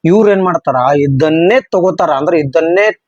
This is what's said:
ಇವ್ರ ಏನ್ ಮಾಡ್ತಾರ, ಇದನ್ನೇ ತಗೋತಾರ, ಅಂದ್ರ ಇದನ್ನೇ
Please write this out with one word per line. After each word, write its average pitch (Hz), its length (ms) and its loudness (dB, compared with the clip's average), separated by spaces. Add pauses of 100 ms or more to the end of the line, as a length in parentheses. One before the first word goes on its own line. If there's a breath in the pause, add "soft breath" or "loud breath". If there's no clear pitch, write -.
ಇವ್ರ 208 240 4
ಏನ್ 190 140 0
ಮಾಡ್ತಾರ, 165 320 -2 (220)
ಇದನ್ನೇ 156 640 0
ತಗೋತಾರ, 180 480 -2
ಅಂದ್ರ 151 240 -2
ಇದನ್ನೇ 165 580 0 (160)